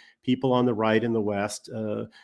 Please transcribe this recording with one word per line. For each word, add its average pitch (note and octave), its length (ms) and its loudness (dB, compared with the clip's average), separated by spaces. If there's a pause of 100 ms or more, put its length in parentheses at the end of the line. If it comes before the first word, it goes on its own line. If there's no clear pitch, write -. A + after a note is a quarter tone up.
(240)
people B2+ 280 0
on B2 140 4
the B2 80 2
right A2 300 2
in A#2 100 -2
the A2+ 80 0
West, G#2 540 -4
uh, A2 300 -6 (180)